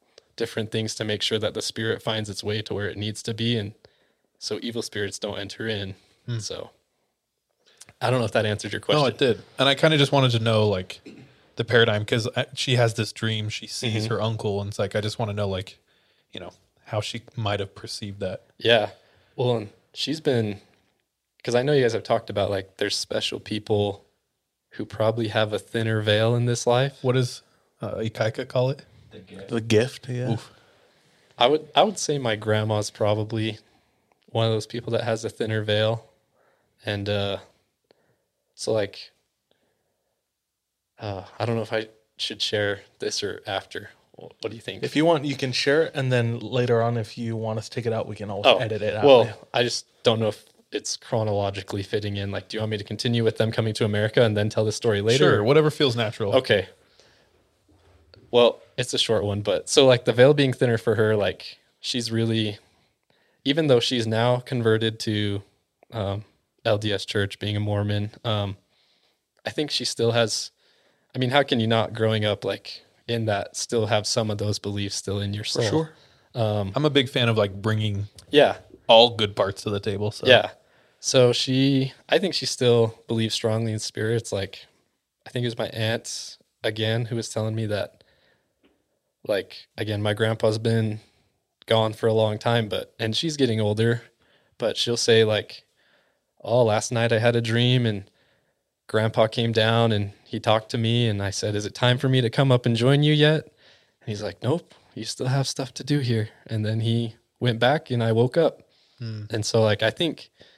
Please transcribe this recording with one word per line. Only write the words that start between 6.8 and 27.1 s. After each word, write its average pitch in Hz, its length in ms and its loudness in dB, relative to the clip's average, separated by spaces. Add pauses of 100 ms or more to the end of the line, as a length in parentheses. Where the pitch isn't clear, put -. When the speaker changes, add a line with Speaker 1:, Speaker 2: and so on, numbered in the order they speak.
Speaker 1:
I 113 100 -2
don't 127 100 0
know 113 40 0
if 104 80 -4
that 110 140 0
answered 104 260 -4
your 104 80 -8
question. 147 220 2
Speaker 2:
No, 135 40 4
it - 120 -2
did. 123 240 2 (160)
And 135 100 4
I 139 60 4
kinda 156 240 4
just 139 140 4
wanted 131 200 4
to 117 60 0
know, 110 280 4
like, 92 340 -2 (560)
the 117 80 -4
paradigm, 110 420 4
'cause 113 280 0
I, 127 200 -2
she 127 220 0
has 117 180 2
this - 180 -4
dream. 107 380 -4
She - 160 -10
sees 110 380 -4
Speaker 1:
Mm-hmm. 113 100 -4
Speaker 2:
her 101 80 -2
uncle, 107 400 -2
and 101 60 -8
it's 104 100 -8
like, 101 180 -4
I 107 60 0
just 107 160 -6
wanna 104 160 -4
know, 101 140 -2
like, 92 300 -8 (540)
you 98 80 -12
know, 87 120 -14 (340)
how 107 160 -4
she - 200 -10 (140)
might 104 240 -2
have 98 140 -8
perceived 101 460 -12
that. 92 240 -8 (120)
Speaker 1:
Yeah. 110 340 4 (460)
Well, 123 200 0
and 104 120 -8 (240)
she's 156 280 -6
been, 113 400 0 (840)
'cause 120 100 -2
I 123 80 4
know 143 120 0
you 135 80 4
guys 113 100 2
have 104 120 -4
talked 117 260 -2
about, 101 200 -2
like, 98 280 -8
there's 101 180 -2
special - 440 -6
people 104 640 -4 (680)
who 107 120 -8
probably 113 420 -2
have 107 240 -2
a 101 60 -4
thinner 110 420 -2
veil 110 340 2
in 120 120 0
this 120 200 -2
life. 135 360 2
Speaker 2:
What 127 140 2